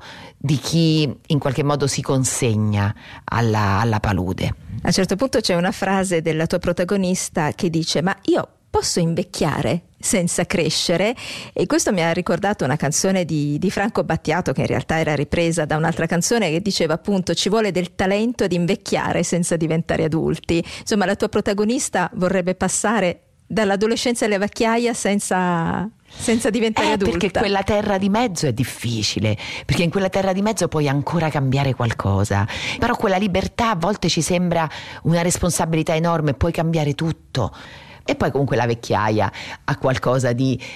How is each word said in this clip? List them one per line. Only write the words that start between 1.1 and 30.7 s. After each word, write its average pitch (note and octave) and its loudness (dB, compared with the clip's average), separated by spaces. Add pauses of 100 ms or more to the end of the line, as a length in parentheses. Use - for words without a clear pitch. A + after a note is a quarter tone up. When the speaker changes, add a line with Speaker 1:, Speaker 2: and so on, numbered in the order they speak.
Speaker 1:
in D3 0
qualche C#3 -2
modo C#3+ 2
si - -2
consegna G#2+ 0 (300)
alla, G#2+ 2
alla A2+ 0
palude. F#2 -2 (380)
Speaker 2:
A - -2
un F3 2
certo F#3+ 0
punto C4 0
c'è F#3 0
una F3 0
frase F#3+ 0
della D#3+ 0
tua F3+ 0
protagonista F3+ 0
che - -2
dice: D#3+ 0
Ma F#3+ 0
io - 2 (240)
"Posso G#4 0
invecchiare E3 0 (160)
senza F3+ 0
crescere?" F3+ 0 (400)
E - 0
questo D4 2
mi F3 2
ha E3 2
ricordato F3+ 0
una C#3+ 0
canzone F#3 0
di, D3 -2
di F#3 0
Franco G3+ 0
Battiato, D#3+ 0
che - -2
in - 0
realtà B2 -2
era D#3 2
ripresa D#3+ 0
da D#3 0
un'altra E3 0
canzone, F#3 0
che E3 0
diceva E3+ 0
appunto: F3+ -2
"Ci - 0
vuole G#3+ 2
del F3 -2
talento G#3 0
di F3 0
invecchiare E3+ 0
senza F3 0
diventare D#3+ 0
adulti." D#3+ 0 (140)
Insomma, G3+ 0
la G3 2
tua - -2
protagonista G#3 0
vorrebbe F3+ 0
passare F#3+ 0 (320)
dall'adolescenza A3 0
alla G#3 2
vecchiaia A3+ 0
senza, F3+ 0 (220)
senza - 0
diventare A#3 0
Speaker 1:
Eh, D4+ 2
Speaker 2:
adulta. G3 0
Speaker 1:
perché F3+ 0
quella G3 2
terra G#3 2
di G3 0
mezzo G3 0
è A#2+ 2
difficile, G#2+ -2 (280)
perché - 2
in E3+ 2
quella F#3+ 0
terra F#3+ 0
di F#3 -2
mezzo G3+ 0
puoi D3+ 0